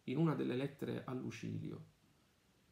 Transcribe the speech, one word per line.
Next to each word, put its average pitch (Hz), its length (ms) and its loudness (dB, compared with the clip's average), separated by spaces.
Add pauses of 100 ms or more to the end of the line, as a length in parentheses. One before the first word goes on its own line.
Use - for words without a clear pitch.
in 131 140 -2
una 156 180 6
delle 131 220 2
lettere 123 480 -2
a 127 80 -4
Lucilio. 120 720 -4 (880)